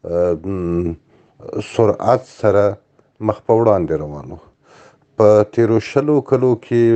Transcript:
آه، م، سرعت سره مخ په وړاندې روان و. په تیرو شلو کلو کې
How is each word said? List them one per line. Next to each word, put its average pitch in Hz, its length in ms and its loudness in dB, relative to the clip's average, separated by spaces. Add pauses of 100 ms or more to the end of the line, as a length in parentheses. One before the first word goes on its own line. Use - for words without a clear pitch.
آه، 87 300 -2 (120)
م، 87 480 -4 (760)
سرعت 117 540 0
سره 101 520 0 (440)
مخ 107 260 -4
په 117 60 2
وړاندې 104 380 2
روان 73 400 -8
و. - 40 -14 (840)
په 107 340 4
تیرو 113 280 0
شلو 147 420 -2
کلو 127 340 0
کې 120 280 -2 (120)